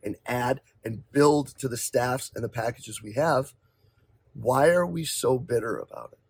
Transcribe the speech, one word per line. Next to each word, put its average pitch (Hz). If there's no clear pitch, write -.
and 104
add 123
and 110
build 147
to 135
the 117
staffs 127
and 113
the 113
packages 113
we 104
have, 135
why 131
are 175
we 165
so 127
bitter 113
about -
it? -